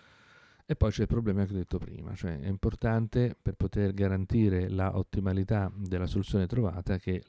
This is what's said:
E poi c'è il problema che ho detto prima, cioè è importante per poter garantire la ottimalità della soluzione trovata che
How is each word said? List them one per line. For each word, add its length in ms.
E 100
poi 140
c'è 120
il 40
problema 400
che 60
ho 40
detto 220
prima, 360
cioè 240
è 100
importante 920
per 140
poter 400
garantire 720
la 300
ottimalità 760
della 320
soluzione 400
trovata 520
che 300